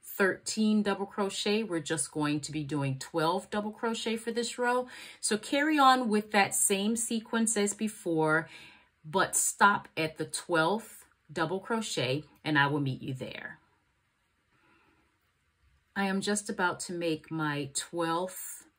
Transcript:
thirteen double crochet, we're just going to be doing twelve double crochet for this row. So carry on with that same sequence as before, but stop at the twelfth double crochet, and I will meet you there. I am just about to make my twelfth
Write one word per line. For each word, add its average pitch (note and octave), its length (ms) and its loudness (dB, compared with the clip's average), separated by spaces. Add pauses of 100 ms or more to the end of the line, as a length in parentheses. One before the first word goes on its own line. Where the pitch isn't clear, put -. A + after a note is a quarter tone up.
thirteen G#3+ 800 0
double G3 240 0
crochet, G#3 580 -2
we're F3 180 -2
just - 320 -4
going D3 260 0
to C#3+ 140 -10
be D#3 100 -4
doing C#3 340 -2
twelve E3 520 0
double G#3 220 -2
crochet A3+ 440 -4
for A3+ 160 -6
this A3+ 260 -4
row. B3 300 0 (320)
So - 180 0
carry D4 400 2
on B3+ 300 8
with G#3 240 0
that G3 240 4
same G3+ 400 2
sequence A3+ 640 0
as G3+ 160 2
before, D#3+ 760 0 (560)
but D#3+ 320 0
stop - 640 2
at D#3+ 200 -2
the D#3+ 60 -4
twelfth E3+ 800 0 (260)
double E3 300 -2
crochet, D#3 640 -2 (220)
and D3+ 120 2
I C#3+ 100 6
will D3 120 0
meet C3+ 220 -2
you C3 120 -6
there. - 460 -12 (2250)
I G3 120 0
am F#3+ 160 0
just G#3 280 -2
about F#3 320 -2
to - 120 -8
make E3+ 360 -4
my D3 440 -4
twelfth E3+ 920 -4 (160)